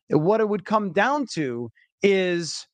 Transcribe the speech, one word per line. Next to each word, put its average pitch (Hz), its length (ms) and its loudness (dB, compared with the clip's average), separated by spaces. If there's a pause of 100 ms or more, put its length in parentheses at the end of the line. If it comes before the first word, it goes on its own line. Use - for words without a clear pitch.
What 180 320 4
it 214 80 0
would 202 160 -4
come 208 260 0
down 254 420 0
to 120 360 -4 (340)
is 180 720 0